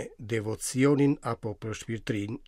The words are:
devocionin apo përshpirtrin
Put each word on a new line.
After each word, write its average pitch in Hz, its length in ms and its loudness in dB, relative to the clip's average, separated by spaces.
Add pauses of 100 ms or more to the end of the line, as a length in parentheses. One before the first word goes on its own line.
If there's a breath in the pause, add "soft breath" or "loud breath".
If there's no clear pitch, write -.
(140)
devocionin 127 1080 2
apo 117 340 -6
përshpirtrin 110 920 -6